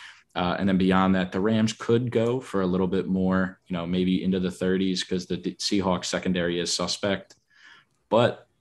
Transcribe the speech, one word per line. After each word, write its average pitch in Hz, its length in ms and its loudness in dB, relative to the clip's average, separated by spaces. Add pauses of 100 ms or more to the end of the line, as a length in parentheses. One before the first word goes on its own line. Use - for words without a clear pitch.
(340)
Uh, 87 260 0
and 95 80 0
then 95 100 4
beyond 95 380 4
that, 92 160 0
the 95 80 -4
Rams 110 320 2
could 117 400 0
go 117 300 0
for 98 200 -4
a 92 60 2
little 92 200 2
bit 87 200 -2
more, 92 600 0
you 92 60 -8
know, 85 120 -4
maybe 90 380 0
into 95 160 0
the 90 120 -2
thirties 92 520 0
'cause 92 240 -4
the 87 100 -4
D-, 87 180 -6
Seahawks 92 500 0
secondary 87 540 -2
is 85 140 -2
suspect. 98 600 -4 (760)
But 113 360 2 (160)